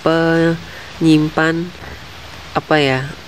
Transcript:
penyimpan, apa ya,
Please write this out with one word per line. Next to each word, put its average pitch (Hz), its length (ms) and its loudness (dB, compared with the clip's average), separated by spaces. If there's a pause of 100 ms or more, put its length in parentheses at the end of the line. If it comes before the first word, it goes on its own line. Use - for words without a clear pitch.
penyimpan, 165 1700 2 (880)
apa 156 240 2
ya, 135 240 2 (220)